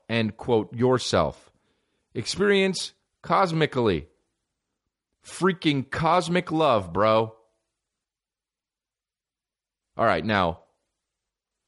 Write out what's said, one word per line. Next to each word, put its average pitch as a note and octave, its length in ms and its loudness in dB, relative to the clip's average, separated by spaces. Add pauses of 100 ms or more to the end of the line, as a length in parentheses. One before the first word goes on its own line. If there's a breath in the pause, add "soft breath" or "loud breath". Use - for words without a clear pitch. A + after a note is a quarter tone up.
and, A2 300 -2
quote, A2+ 360 -2
"yourself." A#2 800 0 (640)
Experience F#3+ 800 -2 (280)
cosmically. D3+ 880 0 (1160)
Freaking D#3+ 680 -2
cosmic E3+ 640 0
love, B2+ 400 0
bro. A2 440 2 (2500)
All - 80 0
right, F2+ 200 0
now, F#2+ 360 0 (1080)